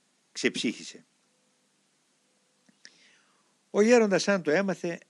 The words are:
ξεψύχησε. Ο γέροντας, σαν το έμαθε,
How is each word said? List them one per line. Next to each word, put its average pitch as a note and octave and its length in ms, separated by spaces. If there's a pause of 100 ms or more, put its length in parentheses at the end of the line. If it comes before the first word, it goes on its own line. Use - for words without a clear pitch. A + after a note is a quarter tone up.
(320)
ξεψύχησε. - 720 (2750)
Ο G3+ 100
γέροντας, G#3+ 420
σαν G3+ 200
το D3+ 80
έμαθε, F3 600